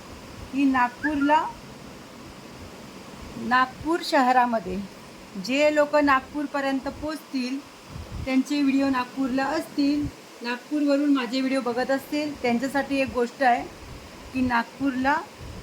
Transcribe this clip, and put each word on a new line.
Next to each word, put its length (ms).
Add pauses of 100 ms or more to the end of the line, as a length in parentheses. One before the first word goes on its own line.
(520)
की 120
नागपूरला, 840 (1900)
नागपूर 680
शहरामध्ये 720 (680)
जे 300
लोक 220
नागपूरपर्यंत 920
पोचतील, 680 (680)
त्यांचे 360
व्हिडिओ 280
नागपूरला 560
असतील, 640 (360)
नागपूरवरून 720
माझे 260
व्हिडिओ 200
बघत 300
असतील, 520
त्यांच्यासाठी 540
एक 180
गोष्ट 280
आहे 360 (540)
की, 80
नागपूरला 800 (420)